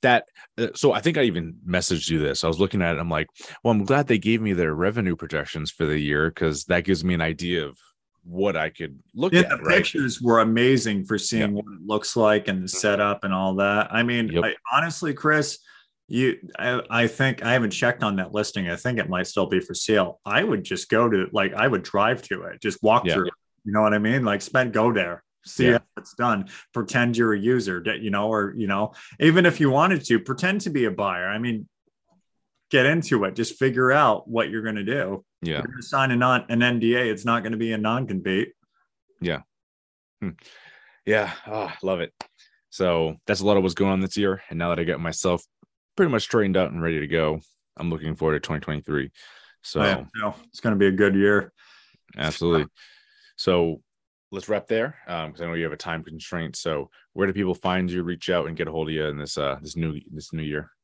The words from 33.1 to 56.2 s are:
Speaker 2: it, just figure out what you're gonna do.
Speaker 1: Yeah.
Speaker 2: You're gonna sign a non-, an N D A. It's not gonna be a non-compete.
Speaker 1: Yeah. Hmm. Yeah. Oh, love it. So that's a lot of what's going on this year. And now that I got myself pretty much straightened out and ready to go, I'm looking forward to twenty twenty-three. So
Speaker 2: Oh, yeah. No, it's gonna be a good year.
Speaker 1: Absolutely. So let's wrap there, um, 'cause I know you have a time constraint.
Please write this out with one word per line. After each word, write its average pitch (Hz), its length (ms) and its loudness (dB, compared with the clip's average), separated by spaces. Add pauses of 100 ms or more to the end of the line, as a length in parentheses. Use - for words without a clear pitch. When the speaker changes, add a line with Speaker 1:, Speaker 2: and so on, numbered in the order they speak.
Speaker 2:
it, 95 100 -4
just 117 220 -4
figure 127 340 2
out 135 360 4
what 113 220 0
you're 110 120 -4
gonna 107 220 -4
do. 98 400 -4 (180)
Speaker 1:
Yeah. 80 180 -4
Speaker 2:
You're - 80 -6
gonna - 140 -14
sign 135 300 0
a 123 40 2
non-, 123 340 2
an 117 140 2
N 123 160 2
D 117 160 4
A. 123 100 2
It's 110 200 -2
not 117 180 0
gonna 110 140 -4
be 113 160 -2
a 110 40 -2
non-compete. 107 760 -2 (640)
Speaker 1:
Yeah. 85 220 -4 (800)
Hmm. 98 80 -6 (760)
Yeah. 104 260 0 (160)
Oh, 107 240 -6 (100)
love 95 180 -2
it. 85 140 -6 (560)
So 82 560 0
that's 95 160 0
a 98 40 -2
lot 104 120 6
of 95 60 4
what's 90 120 0
going 95 160 2
on 95 80 2
this 95 180 -4
year. 98 320 0
And 82 80 -8
now 85 120 -2
that 85 100 0
I 87 60 0
got 80 140 -2
myself 85 440 -2 (540)
pretty 175 140 4
much 113 120 0
straightened 101 320 2
out 92 160 2
and 82 100 -6
ready 82 180 0
to 73 80 -4
go, 80 340 0 (340)
I'm 85 140 -6
looking 78 260 -6
forward 78 200 0
to 73 40 -2
twenty 76 220 -6
twenty-three. 76 500 -6 (520)
So - 180 -4
Speaker 2:
Oh, - 40 2
yeah. 98 180 0 (120)
No, 107 200 -6 (120)
it's - 140 -18
gonna 110 160 0
be 98 100 6
a 95 40 6
good 98 240 4
year. 101 360 2 (680)
Speaker 1:
Absolutely. 78 500 0 (680)
So 85 460 0 (500)
let's 98 160 -12
wrap 104 200 -4
there, 120 280 -2 (120)
um, 82 240 -8
'cause 82 100 -14
I 85 60 -8
know 82 80 -6
you 82 80 -4
have 78 100 -4
a 71 40 -14
time 82 260 -8
constraint. 80 520 -10